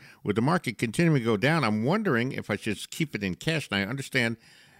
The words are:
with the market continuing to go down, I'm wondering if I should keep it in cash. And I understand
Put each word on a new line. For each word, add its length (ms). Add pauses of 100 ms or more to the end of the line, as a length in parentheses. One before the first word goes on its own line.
(220)
with 140
the 60
market 360
continuing 420
to 40
go 120
down, 280
I'm 200
wondering 480
if 180
I 60
should 340
keep 240
it 80
in 120
cash. 360
And 100
I 40
understand 520 (440)